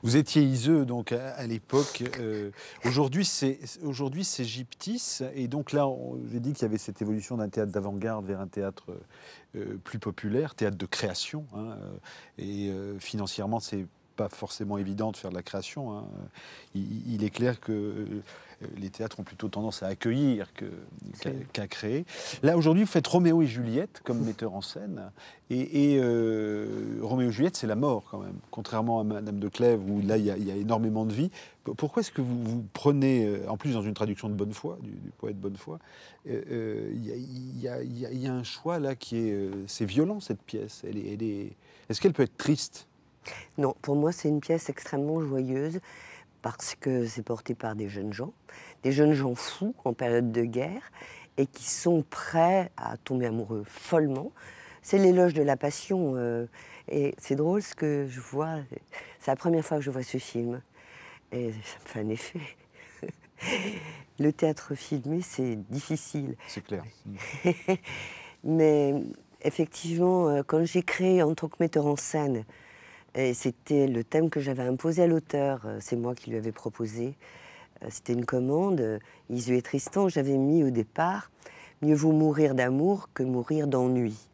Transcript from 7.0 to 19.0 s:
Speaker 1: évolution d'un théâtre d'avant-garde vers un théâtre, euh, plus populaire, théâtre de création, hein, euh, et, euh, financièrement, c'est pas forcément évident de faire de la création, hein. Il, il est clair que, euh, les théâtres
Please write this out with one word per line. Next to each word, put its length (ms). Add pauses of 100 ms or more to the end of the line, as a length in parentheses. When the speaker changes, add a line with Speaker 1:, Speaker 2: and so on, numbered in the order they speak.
Speaker 1:
évolution 360
d'un 120
théâtre 220
d'avant-garde 540
vers 160
un 60
théâtre, 380 (720)
euh, 280
plus 160
populaire, 560
théâtre 220
de 80
création, 600 (100)
hein, 260
euh, 160 (400)
et, 320
euh, 300
financièrement, 600
c'est 260 (300)
pas 140
forcément 480
évident 340
de 60
faire 140
de 40
la 80
création, 540
hein. 60 (720)
Il, 380
il 100
est 60
clair 300
que, 120
euh, 340 (720)
les 120
théâtres 300